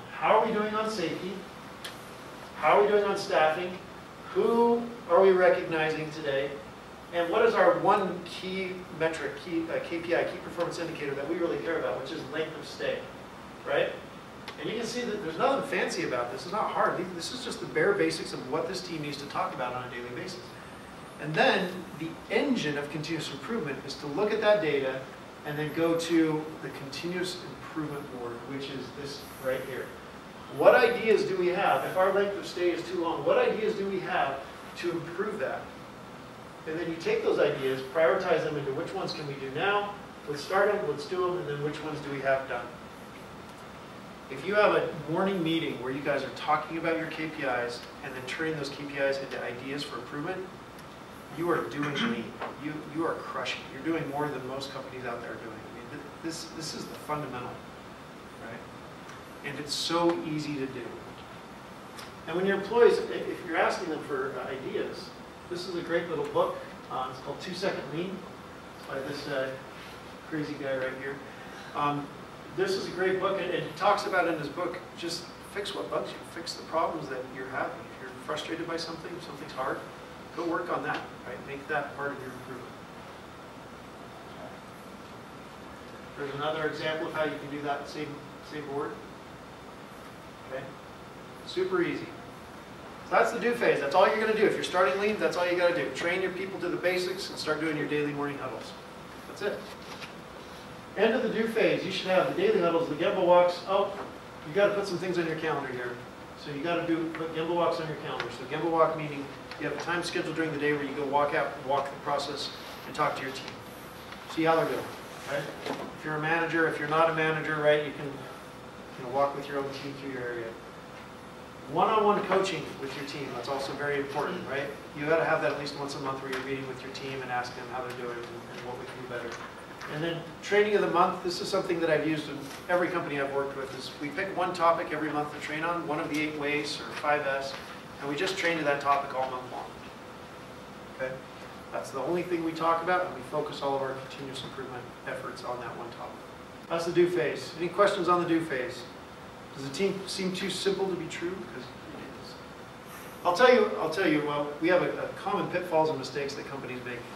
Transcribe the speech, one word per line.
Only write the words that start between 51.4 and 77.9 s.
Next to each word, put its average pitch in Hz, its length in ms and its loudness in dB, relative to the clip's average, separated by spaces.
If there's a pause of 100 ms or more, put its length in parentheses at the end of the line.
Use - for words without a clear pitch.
are - 180 4
doing 143 260 -2 (160)
lean. - 220 -2 (320)
You, 151 80 -4 (240)
you 165 100 2
are - 80 0
crushing. - 460 -4 (120)
You're 135 120 -8
doing 151 260 0
more 143 160 0
than 127 220 -4
most 135 240 -6
companies 127 320 -8
out - 180 -4
there 120 80 -8
are 113 40 -6
doing. 113 160 -10
I - 280 -12
mean, - 140 -12
th-, - 100 -10 (220)
this, 165 200 -4 (120)
this - 180 -6
is - 100 -6
the - 100 -10 (120)
fundamental, 131 440 -4 (920)
right? - 160 -10 (840)
And 143 160 -6
it's - 140 -4
so 170 500 4
easy 151 300 -2
to 135 120 -2
do. 117 160 -6 (1400)
And 160 100 -2
when 190 100 4
your 196 100 6
employees, 233 420 8
i-, - 140 -2
if - 340 -4
you're 165 120 0
asking 185 320 2
them 147 140 -2
for, 135 360 -2
uh, - 80 -6
ideas, - 600 -4 (380)
this 175 200 -6
is 175 80 -4
a 160 60 -2
great 165 260 0
little 143 180 0
book. 170 300 2 (340)
Uh, - 220 -2
it's - 80 -10
called 139 200 -6
Two 185 140 -6
Second 180 300 -2 (100)
Lean 180 160 -2 (800)
by 139 120 -4
this, 143 280 -6
uh, 131 200 0 (800)
crazy 147 260 -2
guy 135 220 -2
right 131 140 0 (100)
here. 139 140 -4 (600)
Um, 143 280 2 (520)
this 190 140 4
is - 160 0
a - 60 -6
great 185 280 4
book, 190 200 4
and, 170 100 -2
and 156 120 0
he - 140 -6
talks - 300 6
about 175 200 4
in 160 120 2
his 143 100 -2
book, 165 300 -2 (180)
just - 280 -6 (280)
fix - 220 -4
what - 160 -4
bugs - 200 0
you, - 60 -8 (180)
fix 170 200 -6
the - 100 -10
problems 160 460 2
that 127 100 -4 (160)
you're 131 140 -8
having. - 260 -2 (180)